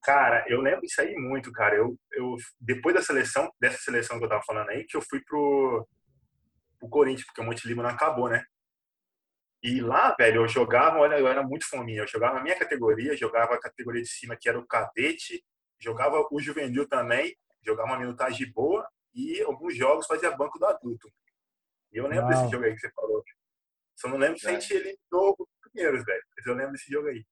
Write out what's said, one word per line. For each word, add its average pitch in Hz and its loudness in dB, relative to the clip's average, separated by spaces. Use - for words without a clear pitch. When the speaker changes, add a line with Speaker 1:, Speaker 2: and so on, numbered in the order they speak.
Speaker 1:
Cara, 127 4
eu 123 2
lembro 135 0
isso - -4
aí 120 0
muito, 127 -6
cara. 104 2
Eu, 120 2
eu, 127 -4
depois 127 2
da 180 4
seleção, 131 0
dessa 120 0
seleção 120 -2
que 117 -4
eu 110 -2
tava 107 0
falando 107 -4
aí, 127 -6
que - -8
eu 147 -2
fui 135 -6
pro, 139 2
pro 120 -14
Corinthians, 131 2
porque - -14
o 110 -4
Monte 117 -6
Lima 120 -4
não 120 0
acabou, 123 0
né? 113 0
E 123 -2
lá, 143 4
velho, 113 6
eu 113 4
jogava, 127 4
olha, 147 6
eu 135 6
era 135 2
muito 135 -4
fominha. 117 -6
Eu 107 -4
jogava 120 0
a 131 -4
minha 170 0
categoria, 123 0
jogava 117 2
a 120 -2
categoria 120 -8
de 117 -8
cima, 117 -10
que - -2
era 120 0
o 120 -12
cadete, 139 -4
jogava 143 0
o 147 -2
juvenil 143 -4
também, 123 0
jogava - -2
uma 127 -2
minutagem 123 -4
boa, - 0
e 320 -6
alguns 165 -4
jogos 151 2
fazia 160 0
banco 143 -4
do 175 0
adulto. 120 -4
E 107 -8
eu 123 -4
lembro 139 0
Speaker 2:
Uau. - 2
Speaker 1:
desse 127 4
jogo 123 -4
aí 110 2
que 110 -14
você - -10
falou. 110 -4
Só - -8
não 135 -4
lembro 156 2
se - -8
a 175 0
gente 180 -4
Speaker 3:
É. 196 2
Speaker 1:
eliminou 359 2
o - -10
Pinheiros, 139 0
velho. 95 -4
Mas - -12
eu 123 0
lembro 135 -4
desse 139 -12
jogo 147 -2
aí. 117 -8